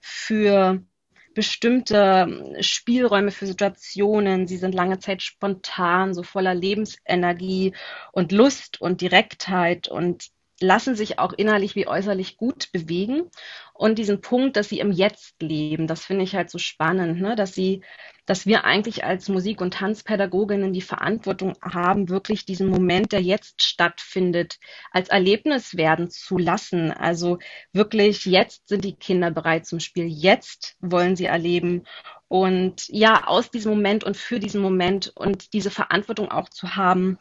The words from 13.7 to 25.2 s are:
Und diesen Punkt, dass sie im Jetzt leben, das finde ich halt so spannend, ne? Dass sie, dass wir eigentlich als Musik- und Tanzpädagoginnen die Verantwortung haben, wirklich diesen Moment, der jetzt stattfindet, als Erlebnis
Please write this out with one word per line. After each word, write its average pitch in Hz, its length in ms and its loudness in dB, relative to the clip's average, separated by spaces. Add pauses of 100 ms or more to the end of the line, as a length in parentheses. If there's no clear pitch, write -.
Und 220 240 2
diesen 202 220 0
Punkt, 262 360 0
dass 208 120 -2
sie - 120 -4
im 202 100 0
Jetzt 190 500 -2
leben, 156 460 -2
das 160 180 -6
finde 190 200 0
ich 190 100 -8
halt 175 160 -4
so 180 80 -10
spannend, 170 640 -2
ne? 208 160 -2
Dass 190 180 -2
sie, 190 280 0 (440)
dass 190 180 -2
wir 214 200 4
eigentlich 208 400 0
als 190 240 -4
Musik- 196 320 -2
und 180 140 -4
Tanzpädagoginnen 196 1000 -2
die 180 100 -4
Verantwortung 190 800 -4
haben, 180 460 0
wirklich 196 360 -2
diesen 190 240 -2
Moment, 185 440 2
der 196 100 0
jetzt 185 400 -2
stattfindet, 175 960 0 (320)
als 185 200 -2
Erlebnis 208 640 2